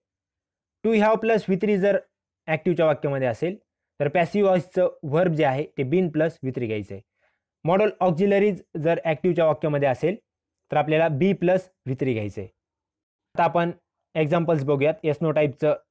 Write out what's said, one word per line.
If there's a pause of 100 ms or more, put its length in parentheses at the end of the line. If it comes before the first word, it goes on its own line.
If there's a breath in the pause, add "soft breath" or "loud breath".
(840)
To
have
प्लस
व्ही
थ्री
जर (500)
ॲक्टिव्हच्या
वाक्यामध्ये
असेल, (420)
तर
पॅसिव्ह
व्हॉइसचं (140)
व्हर्ब
जे
आहे (120)
ते
been
प्लस
व्ही
थ्री
घ्यायचंय. (640)
मॉडेल (100)
ऑक्झिलरीज (140)
जर
ॲक्टिव्हच्या
वाक्यामध्ये
असेल, (560)
तर
आपल्याला
be
प्लस (160)
व्ही
थ्री
घ्यायचंय. (880)
आता
आपण (440)
एक्झाम्पल्स
बघूयात (100)
yes
no
टाईपचं (160)